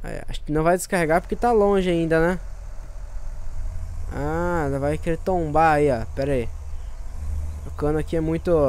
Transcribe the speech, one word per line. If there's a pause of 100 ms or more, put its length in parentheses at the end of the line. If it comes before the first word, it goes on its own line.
Aí,
acho
que
não
vai
descarregar
porque
tá
longe
ainda,
né? (1700)
Ah,
ela
vai
querer
tombar
aí,
ó. (100)
Pera
aí. (1160)
O
cano
aqui
é
muito, (180)